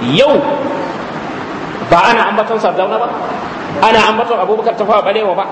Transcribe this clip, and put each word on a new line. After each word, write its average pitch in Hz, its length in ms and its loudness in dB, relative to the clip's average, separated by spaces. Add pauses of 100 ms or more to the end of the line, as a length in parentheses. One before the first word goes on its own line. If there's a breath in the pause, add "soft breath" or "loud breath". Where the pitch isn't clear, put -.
(140)
Yau 262 240 4 (1500)
ba 170 80 6 (100)
ana 214 220 2
ambaton 214 260 0
Sardauna 202 400 0
ba? 233 80 -2 (760)
Ana 214 260 6
ambaton 226 300 0
Abubakar 220 340 0
Tafawa 208 300 2
Balewa 202 320 0
ba? 196 160 -2